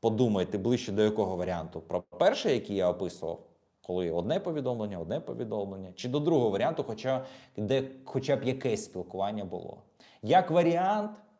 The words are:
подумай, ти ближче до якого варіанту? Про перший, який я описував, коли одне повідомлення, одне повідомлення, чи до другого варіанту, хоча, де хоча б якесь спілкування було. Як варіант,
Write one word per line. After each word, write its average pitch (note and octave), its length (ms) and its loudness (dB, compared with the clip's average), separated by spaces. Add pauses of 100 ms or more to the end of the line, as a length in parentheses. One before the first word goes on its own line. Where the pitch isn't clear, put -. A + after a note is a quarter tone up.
подумай, G#2+ 460 4
ти G#2 120 -2
ближче A#2 340 0
до G#2 100 4
якого G#2+ 340 2
варіанту? F2 440 -4
Про F2+ 220 -4
перший, F#3 520 2
який G#2 220 -2
я F2+ 140 4
описував, E2+ 500 -4 (420)
коли F2+ 280 -2
одне G2 300 0
повідомлення, B2 580 -4
одне F2+ 220 -4
повідомлення, G2 760 -6
чи - 140 -8
до C#3 120 0
другого D3 300 4
варіанту, C3 340 0
хоча, C3 400 -2 (320)
де C3 280 0 (200)
хоча C3+ 320 0
б A2 80 -4
якесь A#2+ 400 0
спілкування G2 600 -4
було. - 380 -10 (400)
Як F3+ 280 4
варіант, F3+ 600 2 (300)